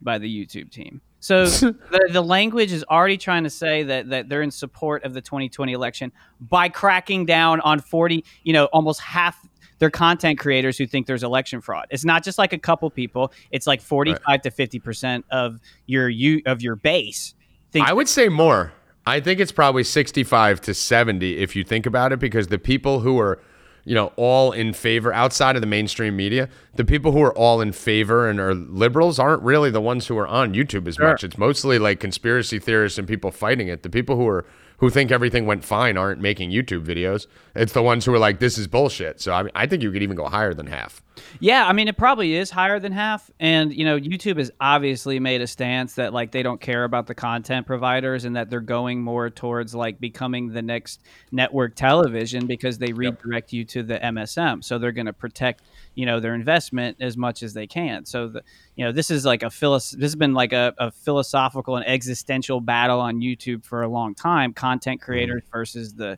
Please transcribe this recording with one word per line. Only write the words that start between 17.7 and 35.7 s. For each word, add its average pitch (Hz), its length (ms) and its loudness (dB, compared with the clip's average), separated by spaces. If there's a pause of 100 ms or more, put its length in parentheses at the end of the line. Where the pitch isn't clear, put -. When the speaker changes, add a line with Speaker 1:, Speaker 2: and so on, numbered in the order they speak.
Speaker 1:
thinks 147 180 4
Speaker 2:
I 170 40 4
would 262 140 2
say 233 220 4
more. 147 440 4 (320)
I 131 160 2
think 180 180 0
it's 190 120 0
probably 135 320 4
sixty-five 120 800 4
to 101 120 -6
seventy 95 640 2
if 95 180 -4
you 95 80 -2
think 113 220 -2
about 127 280 2
it, 123 60 -4
because 110 280 0
the 98 120 -2
people 131 400 0
who 127 200 2
are, 98 200 0 (440)
you 120 120 -2
know, 104 200 0
all 127 360 4
in 110 220 -2
favor 113 380 0
outside 127 440 2
of 120 80 0
the 107 40 -2
mainstream 104 480 -2
media, 110 320 -2 (280)
the 117 100 0
people 147 280 2
who 147 100 6
are 131 120 4
all 117 260 6
in 104 100 0
favor 110 580 2
and 101 100 -2
are 95 140 0
liberals 120 640 2
aren't 135 240 2
really 139 300 4
the 110 100 0
ones 120 240 -2
who 120 140 -4
are 95 80 -2
on 117 260 0
YouTube 104 340 -2
as 85 100 -6
Speaker 1:
Sure. 156 100 4
Speaker 2:
much. 151 160 2
It's 92 160 -10
mostly, 117 400 2
like, 104 200 2
conspiracy 113 600 -2
theorists 107 400 0
and 95 80 -6
people 98 240 -4
fighting 110 380 -2
it. 87 120 -8
The 90 80 -10
people 123 280 0
who 120 100 2
are, 92 180 -2 (320)
who 123 140 4
think 131 200 4
everything 120 360 2
went 104 180 0
fine 107 320 2